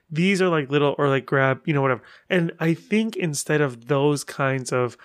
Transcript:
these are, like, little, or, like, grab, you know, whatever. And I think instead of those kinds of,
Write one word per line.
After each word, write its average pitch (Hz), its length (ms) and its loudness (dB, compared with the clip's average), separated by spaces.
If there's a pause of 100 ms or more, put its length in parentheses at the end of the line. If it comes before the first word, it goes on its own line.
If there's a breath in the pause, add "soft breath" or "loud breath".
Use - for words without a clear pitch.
(100)
these 180 300 0
are, 185 80 4
like, 156 220 0
little, 143 260 2
or, 143 120 2
like, 135 180 0
grab, 135 400 0
you 165 80 0
know, 139 80 2
whatever. 127 200 0 (280 loud breath)
And 170 280 0
I 165 140 0
think 214 420 -2
instead 156 460 -2
of 123 280 -4
those 143 360 2
kinds 135 480 -4
of, 123 320 -2